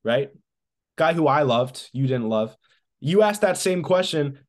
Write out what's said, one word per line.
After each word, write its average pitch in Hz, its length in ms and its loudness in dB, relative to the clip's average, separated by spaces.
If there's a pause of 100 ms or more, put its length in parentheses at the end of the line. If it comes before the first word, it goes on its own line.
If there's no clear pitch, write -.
right? 131 240 0 (720)
Guy 165 160 2
who 160 120 2
I 143 160 2
loved, 127 500 -2
you 135 140 -2
didn't 120 220 -2
love. 110 260 -2 (460)
You 180 220 2
asked 208 200 0
that 185 140 0
same 180 260 -2
question. 156 680 -2